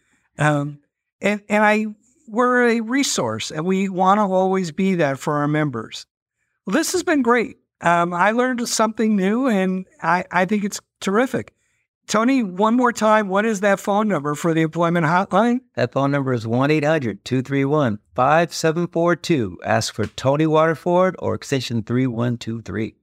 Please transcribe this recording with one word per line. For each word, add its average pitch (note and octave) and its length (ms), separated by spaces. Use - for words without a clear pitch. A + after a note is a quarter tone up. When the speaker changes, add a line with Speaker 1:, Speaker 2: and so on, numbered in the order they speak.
Speaker 1:
Um, D3 400
and, G3+ 280
and G#3 140
I, G#3+ 220
we're B3 420
a A3+ 120
resource, G3+ 680
and D#3 120
we F#3+ 260
wanna F#3+ 380
always F#3 440
be F#3+ 240
that C#3 240
for D3+ 160
our D3 120
members. D3 600
Well, F#3+ 100
this D#4+ 180
has F4+ 100
been D4+ 180
great. A#3 360
Um, E3+ 300
I F3+ 200
learned A#3+ 360
something A3 480
new, G#3 300
and F#3+ 400
I, F3 300
I F3+ 140
think G3+ 180
it's - 180
terrific. G3 540
Tony, B3 340
one G#3 340
more B3 160
time, G#3+ 380
what G3+ 160
is A3 140
that G3 200
phone G#3 280
number D3 260
for D#3+ 220
the D#3+ 80
employment E3+ 420
hotline? G3 560
Speaker 2:
That B2 160
phone C#3 180
number C#3 240
is A#2 140
one C3 240
eight D#3 120
hundred C#3+ 400
two B2+ 200
three C#3 220
one C3+ 340
five D#3 360
seven E3 360
four E3+ 280
two. A#2 480
Ask G#2+ 300
for G#2 140
Tony D3 400
Waterford E3+ 720
or G2+ 160
extension B2 480
three B2+ 240
one A#2+ 300
two A2+ 260
three. G2+ 400